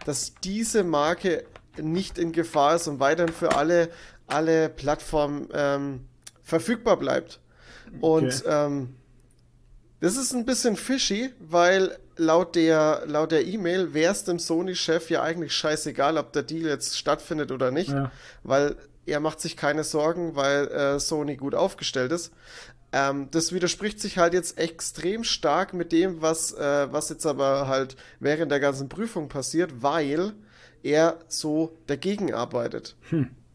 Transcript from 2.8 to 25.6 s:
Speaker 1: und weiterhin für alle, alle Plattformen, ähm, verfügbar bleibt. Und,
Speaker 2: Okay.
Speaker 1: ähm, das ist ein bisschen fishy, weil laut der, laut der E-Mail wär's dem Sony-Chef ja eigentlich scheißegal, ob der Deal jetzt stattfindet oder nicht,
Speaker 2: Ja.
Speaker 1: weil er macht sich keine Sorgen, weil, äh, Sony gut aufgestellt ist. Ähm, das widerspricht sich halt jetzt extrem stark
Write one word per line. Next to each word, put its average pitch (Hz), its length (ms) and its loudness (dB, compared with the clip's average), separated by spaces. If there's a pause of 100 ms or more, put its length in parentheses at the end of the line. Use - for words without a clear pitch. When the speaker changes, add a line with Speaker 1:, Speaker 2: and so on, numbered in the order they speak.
Speaker 1:
und 139 140 -4
weiterhin 160 320 2
für 160 240 0
alle, 165 320 4 (380)
alle 160 420 2
Plattformen, 147 840 -2
ähm, 139 520 -2 (360)
verfügbar 190 560 2
bleibt. 131 420 -2 (640)
Und, 160 240 4 (140)
Speaker 2:
Okay. - 80 -6
Speaker 1:
ähm, 143 480 0 (1040)
das 190 180 0
ist 262 160 -2
ein 240 120 -2
bisschen 247 320 2
fishy, 254 600 -2
weil 175 560 4 (220)
laut 170 380 4
der, 156 500 4
laut 156 260 0
der 156 140 4
E-Mail 180 480 -2
wär's 170 300 2
dem 175 160 -2
Sony-Chef 170 720 -2
ja 143 100 2
eigentlich 160 320 -4
scheißegal, 151 640 0
ob 147 160 -4
der 147 80 0
Deal 165 260 -6
jetzt - 300 -4
stattfindet 147 540 -2
oder 131 180 0
nicht, 139 220 -2
Speaker 2:
Ja. 139 200 -2 (300)
Speaker 1:
weil 143 360 2 (280)
er 147 140 -2
macht 156 220 -4
sich - 160 -8
keine 151 260 0
Sorgen, 160 520 -2
weil, 139 340 2
äh, 143 300 0
Sony 147 360 -2
gut 135 180 -6
aufgestellt 139 600 -2
ist. 175 200 -6 (600)
Ähm, 139 360 0
das 160 240 0
widerspricht 185 480 -2
sich 196 160 -6
halt 170 160 4
jetzt 180 240 -2
extrem 180 640 -4
stark 180 520 0